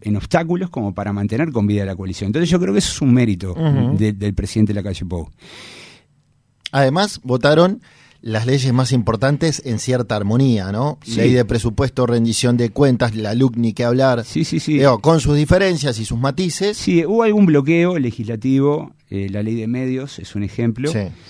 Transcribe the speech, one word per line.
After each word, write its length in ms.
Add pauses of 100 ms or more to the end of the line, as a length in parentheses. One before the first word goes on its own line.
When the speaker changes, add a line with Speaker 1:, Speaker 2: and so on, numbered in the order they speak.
Speaker 1:
en 160
obstáculos 520
como 240
para 200
mantener 380
con 140
vida 200
la 100
coalición. 320
Entonces 220
yo 100
creo 140
que 60
eso 120
es 100
un 120
mérito 400
Speaker 2:
Ujú. 440
Speaker 1:
de, 160
del 200
presidente 400
Lacalle 320
Pou. 240 (1400)
Speaker 2:
Además, 520
votaron 580 (400)
las 240
leyes 260
más 200
importantes 760
en 140
cierta 360
armonía, 560
¿no? 320
Speaker 1:
Sí. 120
Speaker 2:
Ley 180
de 100
presupuesto, 640
rendición 500
de 140
cuentas, 460
la 180
luc, 240
ni 160
qué 100
hablar. 420
Speaker 1:
Sí, 200
sí, 140
sí. 180
Speaker 2:
Digo, 220
con 200
sus 160
diferencias 640
y 60
sus 140
matices. 580
Speaker 1:
Sí, 280
hubo 180
algún 240
bloqueo 500
legislativo, 960 (160)
eh, 200
la 120
ley 140
de 120
medios 520
es 160
un 80
ejemplo. 480
Speaker 2:
Sí. 80 (300)